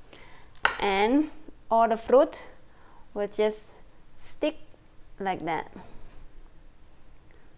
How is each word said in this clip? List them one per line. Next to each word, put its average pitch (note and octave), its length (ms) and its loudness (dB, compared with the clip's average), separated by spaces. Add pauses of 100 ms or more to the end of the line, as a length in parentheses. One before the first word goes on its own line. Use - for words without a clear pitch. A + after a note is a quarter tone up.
(800)
And A3 500 4 (400)
all A3+ 180 6
the A3 80 2
fruit B3+ 460 6 (720)
will G#3 140 -2
just G#3+ 440 0 (460)
stick - 400 -2 (600)
like F#3+ 260 -2
that. D#3+ 260 -4 (1900)